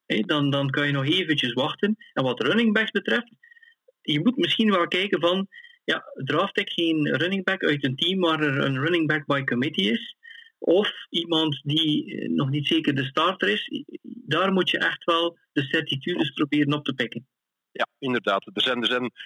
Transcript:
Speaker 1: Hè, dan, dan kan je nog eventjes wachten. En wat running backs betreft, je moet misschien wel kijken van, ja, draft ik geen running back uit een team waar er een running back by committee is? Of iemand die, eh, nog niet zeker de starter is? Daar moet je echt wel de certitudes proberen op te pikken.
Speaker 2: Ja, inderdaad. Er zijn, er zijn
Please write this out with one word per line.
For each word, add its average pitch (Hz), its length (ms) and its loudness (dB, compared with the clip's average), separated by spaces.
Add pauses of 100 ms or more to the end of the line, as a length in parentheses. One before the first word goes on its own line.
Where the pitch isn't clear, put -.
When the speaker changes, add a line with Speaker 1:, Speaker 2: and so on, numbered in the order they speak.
Speaker 1:
Hè, 175 140 0
dan, 143 300 2
dan 139 200 2
kan 143 160 0
je 143 60 2
nog 139 140 0
eventjes 151 480 0
wachten. 180 420 0 (180)
En 135 100 0
wat 123 180 -2
running 208 320 4
backs 214 180 0
betreft, 220 380 -2 (720)
je 151 180 0
moet 233 180 2
misschien 208 340 2
wel 175 160 4
kijken 190 320 0
van, 185 280 2 (360)
ja, 160 200 -2 (100)
draft 151 460 0
ik 202 100 -4
geen 156 480 0
running 185 260 0
back 190 200 -2
uit 151 200 2
een 131 120 0
team 180 240 0
waar 160 220 2
er 139 240 2
een 135 140 0
running 165 280 2
back 151 180 0
by 139 180 0
committee 135 480 0
is? - 240 -4 (420)
Of 196 340 2 (180)
iemand 160 540 -2
die, 156 540 -2
eh, - 120 -6
nog 139 200 0
niet 143 180 -2
zeker 156 280 0
de 135 100 -2
starter 175 420 0
is? - 380 -4 (160)
Daar 175 500 -2
moet 185 180 2
je 170 80 0
echt 160 260 -2
wel 170 340 0 (140)
de 143 120 0
certitudes 156 640 -2
proberen 147 440 0
op 147 120 -4
te 131 80 -4
pikken. 117 340 -6 (440)
Speaker 2:
Ja, - 160 -4 (100)
inderdaad. 107 560 0
Er 98 80 -2
zijn, 123 200 0
er 113 60 0
zijn 123 240 0 (140)